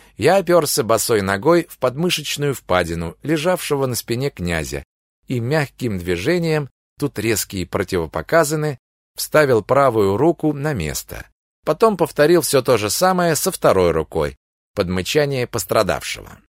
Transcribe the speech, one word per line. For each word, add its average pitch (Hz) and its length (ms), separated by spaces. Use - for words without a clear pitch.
я 151 200
опёрся 170 460
босой 107 400
ногой 123 480
в - 80
подмышечную 143 760
впадину, 85 680
лежавшего 147 640
на 123 80
спине 120 360
князя, 78 520
и 127 100
мягким 123 600
движением, 147 720
тут 143 200
резкие 101 460
противопоказаны, 131 1160
вставил 131 480
правую 110 540
руку 156 360
на 147 200
место. - 540
Потом 196 320
повторил 160 460
всё 131 200
то 127 140
же 101 140
самое 180 460
со - 140
второй 95 420
рукой, 78 440
под 95 140
мычание 123 580
пострадавшего. 85 920